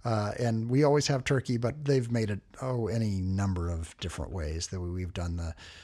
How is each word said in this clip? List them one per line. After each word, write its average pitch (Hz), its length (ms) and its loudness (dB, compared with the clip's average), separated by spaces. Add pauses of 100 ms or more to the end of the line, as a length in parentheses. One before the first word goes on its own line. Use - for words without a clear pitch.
uh, 107 340 0
and 117 320 0
we 135 140 6
always 147 240 6
have 135 160 0
turkey, 127 340 2
but 120 260 -2
they've 131 280 2
made 113 180 2
it, 98 100 -2 (220)
oh, 127 260 -2
any 107 340 0
number 92 500 0
of 82 260 -6
different - 340 -6
ways 80 360 -4
that 92 120 -6
we, 87 120 -4
we've 90 240 -4
done 87 200 -2
the, 82 200 -4 (280)